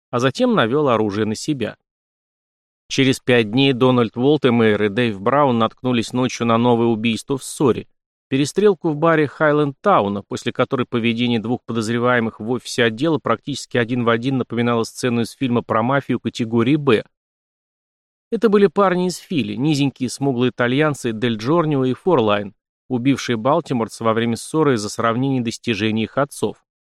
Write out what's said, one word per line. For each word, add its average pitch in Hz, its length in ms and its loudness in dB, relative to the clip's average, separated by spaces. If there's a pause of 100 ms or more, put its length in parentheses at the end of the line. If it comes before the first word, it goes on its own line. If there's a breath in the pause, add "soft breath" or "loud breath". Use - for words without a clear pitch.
(100)
а 123 80 -2
затем 220 360 0
навёл 139 340 0
оружие 107 380 0
на 107 80 -4
себя. 131 420 -6 (1120)
Через 131 320 0
пять 120 300 2
дней 139 220 2
Дональд 123 440 2
Уолтемейр 120 680 2
и 107 60 2
Дэйв 104 320 -2
Браун 127 380 2
наткнулись 117 540 -2
ночью 123 340 -2
на 117 120 2
новое 117 300 2
убийство 113 500 -2
в - 60 -14
ссоре, - 420 0 (420)
перестрелку 170 600 0
в 147 60 -2
баре 156 300 2
Хайленд 147 540 0
Тауна, 101 420 2
после - 300 -6
которой 123 340 -2
поведение 117 540 0
двух 113 240 -4
подозреваемых 117 760 -2
в 110 100 -6
офисе 120 340 -2
отдела 123 340 0
практически - 600 -4
один 120 260 -2
в 117 60 2
один 123 280 0
напоминало 117 440 -2
сцену 120 400 -2
из - 80 -4
фильма 120 320 -2
про 110 200 0
мафию 127 380 -2
категории 117 560 0
«Б». 135 280 2 (1300)
Это 226 160 2
были 202 180 4
парни 180 420 2
из 170 100 -6
Фили, 107 380 -4
низенькие 135 520 0
смуглые 127 440 -2
итальянцы 127 600 0
Дель 113 240 -2
Джорнио 143 480 0
и 131 80 0
Форлайн, 104 600 0 (340)
убившие 127 480 0
балтиморца 120 680 -2
во 113 100 2
время 113 220 0
ссоры 143 400 0
из-за 104 120 -4
сравнений 123 520 -2
достижений 110 640 -2
их - 120 -8
отцов. 120 480 -4 (220)